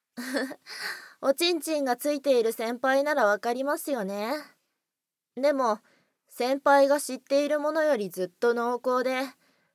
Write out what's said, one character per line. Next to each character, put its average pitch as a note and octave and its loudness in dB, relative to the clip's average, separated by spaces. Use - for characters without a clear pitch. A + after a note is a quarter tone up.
<laughs> C4 -6
お C#4 2
ち F4 2
ん E4 -2
ち D#4 -2
ん C#4+ -2
が B3 0
つ D4 -2
い D4 -2
て C4+ 4
い A3+ 4
る A3+ 0
先 A#3+ -6
輩 C4+ 2
な D4 0
ら C4+ 4
わ G#3 4
か A#3 -2
り B3+ -4
ま D4 -2
す D#4 -6
よ A3+ -4
ね。 G#3 -6
で C#4 2
も、 B3 0
先 C4 -2
輩 C#4 6
が C#4+ 2
知 B3+ -8
っ - -8
て C#4+ 2
い C#4 -2
る D4 0
も D4 -2
の D#4 0
よ D4 2
り G3+ -4
ず F#3 -6
っ F3+ -4
と A#3+ 0
濃 A#3+ -2
厚 B3+ 0
で、 C4 -4